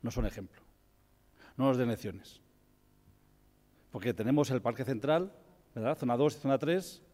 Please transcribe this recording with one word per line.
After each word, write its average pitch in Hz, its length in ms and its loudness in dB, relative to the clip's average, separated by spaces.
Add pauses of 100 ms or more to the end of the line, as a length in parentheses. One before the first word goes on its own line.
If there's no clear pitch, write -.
No 117 80 -4
son 117 140 -2
ejemplo. 95 380 -8 (920)
No 131 100 0
nos 135 100 4
den 123 120 2
lecciones. 104 520 -8 (1500)
Porque 120 240 -2
tenemos 131 360 2
el 127 120 0
Parque 120 220 -2
Central, 147 480 0 (420)
¿verdad? 120 240 -2
Zona 120 180 0
dos 147 200 2
y - 20 -16
zona 135 200 2
tres. 175 440 -2 (120)